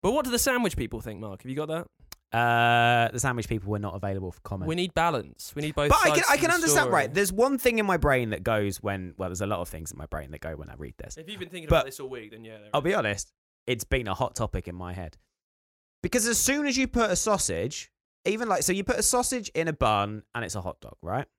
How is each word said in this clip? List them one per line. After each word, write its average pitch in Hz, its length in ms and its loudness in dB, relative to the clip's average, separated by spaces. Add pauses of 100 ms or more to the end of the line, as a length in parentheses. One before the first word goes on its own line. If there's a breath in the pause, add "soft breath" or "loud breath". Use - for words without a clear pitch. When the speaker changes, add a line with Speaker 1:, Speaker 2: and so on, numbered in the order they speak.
Speaker 1:
But 190 100 2
what 277 140 2
do 254 60 -4
the 240 80 2
sandwich 247 360 2
people 117 240 -6
think, 107 200 -10
Mark? 101 240 -12
Have 127 60 -12
you 131 60 -6
got 151 140 -4
that? 160 180 -4 (500)
Speaker 2:
Uh, 117 760 6
the 123 60 -4
sandwich 120 280 0
people 101 240 -4
were 104 80 0
not 98 160 -6
available 95 360 -4
for - 100 -18
comment. 95 260 -6
Speaker 1:
We 160 80 0
need 180 180 -2
balance. 160 640 -2
We 147 60 -6
need 151 140 -2
both 147 140 2
Speaker 2:
But 302 100 6
I 370 100 6
Speaker 1:
sides - 120 4
Speaker 2:
can, - 100 2
I 285 40 6
Speaker 1:
to 285 60 2
Speaker 2:
can 320 80 4
Speaker 1:
the 349 60 6
Speaker 2:
understand, 320 300 4
Speaker 1:
story. 233 80 2
Speaker 2:
right, 139 200 4
there's 190 180 2
one 247 260 2
thing 233 220 2
in 208 60 2
my 190 100 2
brain 131 360 2
that 92 120 -4
goes 104 400 0
when, 95 340 -4
well, 92 120 -4
there's 90 120 -6
a 101 60 -2
lot 101 140 -2
of 87 80 -8
things 80 220 -12
in - 60 -14
my 76 100 -12
brain 73 240 -8
that 76 100 -12
go 78 140 -8
when 76 140 -12
I - 60 -16
read 67 220 -12
this. - 200 -14
Speaker 1:
If 160 120 -16
you've 208 100 -12
been 170 100 -10
thinking 160 200 -14
Speaker 2:
But 160 80 6
Speaker 1:
about 131 80 2
this 131 160 -12
all 131 80 -10
week, 113 220 -12
then 113 120 -18
yeah, 110 140 -16
there 104 160 -20
Speaker 2:
I'll 147 80 2
Speaker 1:
is. - 20 -8
Speaker 2:
be 175 100 2
honest, 110 380 -2 (360)
it's 120 180 -2
been 127 240 -2
a 95 60 0
hot - 200 -2
topic 98 320 -4
in 87 80 -10
my 90 160 -10
head. 90 260 -10 (840)
Because 214 240 0
as 233 100 0
soon 285 300 2
as 262 100 0
you 262 100 2
put 226 220 2
a 180 60 2
sausage, 147 720 -2 (360)
even 220 240 0
like, 190 140 2
so 185 100 2
you 196 100 -2
put 247 140 0
a 214 60 0
sausage 247 520 0
in 165 140 0
a 151 40 -2
bun 107 500 0 (100)
and 117 100 -4
it's 87 120 -6
a 98 60 -6
hot 92 200 -8
dog, - 200 -18
right? 107 260 -4 (120)